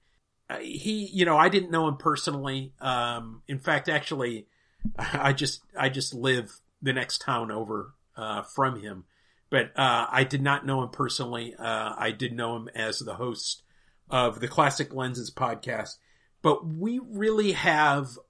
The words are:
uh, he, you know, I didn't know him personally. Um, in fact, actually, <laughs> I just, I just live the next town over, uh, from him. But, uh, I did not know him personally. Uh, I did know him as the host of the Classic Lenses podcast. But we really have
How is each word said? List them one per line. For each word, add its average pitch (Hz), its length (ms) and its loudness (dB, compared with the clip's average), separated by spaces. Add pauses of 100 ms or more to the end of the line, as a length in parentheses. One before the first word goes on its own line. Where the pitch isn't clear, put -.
(500)
uh, - 80 -8
he, 208 560 -6
you 185 100 4
know, 165 140 6
I 170 120 10
didn't 185 200 2
know 165 180 2
him 143 100 -2
personally. 139 840 -2
Um, 120 680 -4
in 135 120 -4
fact, 151 300 0
actually, 131 580 -2 (260)
<laughs> - 240 -4
I 139 360 0
just, 135 280 -4 (160)
I 135 120 2
just 131 240 -4
live 123 440 0 (240)
the 135 120 0
next - 280 -4
town 117 300 -2
over, 107 420 -6 (240)
uh, 107 240 -6
from 127 400 0
him. 101 220 -12 (480)
But, 127 260 2
uh, 120 320 4
I 131 140 4
did 135 180 0
not 139 240 2
know 135 160 0
him 123 80 -4
personally. 120 680 -4
Uh, 110 360 -2
I 110 140 -2
did 120 240 -4
know 117 220 -2
him 113 180 -8
as 110 260 -2
the 104 160 -8
host - 460 -6 (480)
of 120 300 2
the 120 80 -2
Classic 143 460 2
Lenses 127 360 -4
podcast. 117 680 -4 (440)
But - 220 4
we 180 360 -4
really 214 540 2
have 147 640 4 (100)